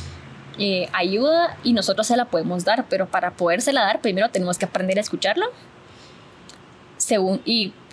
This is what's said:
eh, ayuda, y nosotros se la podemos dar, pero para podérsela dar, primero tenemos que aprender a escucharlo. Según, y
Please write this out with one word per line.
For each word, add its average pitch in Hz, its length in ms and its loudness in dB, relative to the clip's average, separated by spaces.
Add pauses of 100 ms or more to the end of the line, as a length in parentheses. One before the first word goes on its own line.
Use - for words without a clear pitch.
(580)
eh, 190 340 0
ayuda, 247 720 2
y 240 100 2
nosotros 208 340 0
se 240 100 4
la 240 80 2
podemos 175 400 -2
dar, 233 240 2
pero 190 180 0
para 180 240 -2
podérsela 214 500 2
dar, 214 200 2
primero 208 280 2
tenemos 180 280 -2
que - 80 -2
aprender 185 320 -2
a 208 40 0
escucharlo. 320 440 0 (1500)
Según, 190 480 0
y 214 280 0 (200)